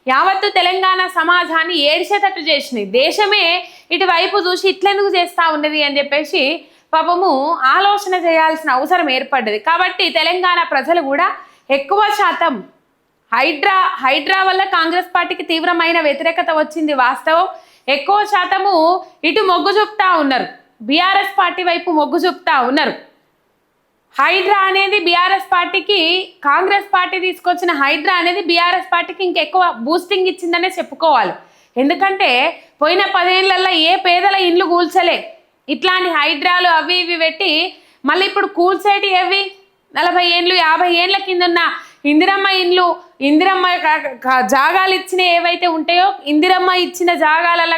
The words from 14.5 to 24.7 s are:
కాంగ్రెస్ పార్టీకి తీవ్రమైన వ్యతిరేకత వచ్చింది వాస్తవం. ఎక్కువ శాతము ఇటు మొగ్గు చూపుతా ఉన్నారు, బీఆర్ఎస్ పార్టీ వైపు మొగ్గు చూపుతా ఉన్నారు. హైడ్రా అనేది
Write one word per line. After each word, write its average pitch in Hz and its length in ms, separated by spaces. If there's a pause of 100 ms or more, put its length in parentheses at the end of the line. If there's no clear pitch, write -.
కాంగ్రెస్ 359 520
పార్టీకి 349 280
తీవ్రమైన 339 580
వ్యతిరేకత 330 500
వచ్చింది 311 420
వాస్తవం. 277 540 (400)
ఎక్కువ 294 360
శాతము 370 800 (180)
ఇటు 339 180
మొగ్గు 381 380
చూపుతా 415 360
ఉన్నారు, 277 320 (340)
బీఆర్ఎస్ 381 580
పార్టీ 349 240
వైపు 349 280
మొగ్గు 302 260 (100)
చూపుతా 339 340
ఉన్నారు. 262 540 (1080)
హైడ్రా 370 380
అనేది 381 400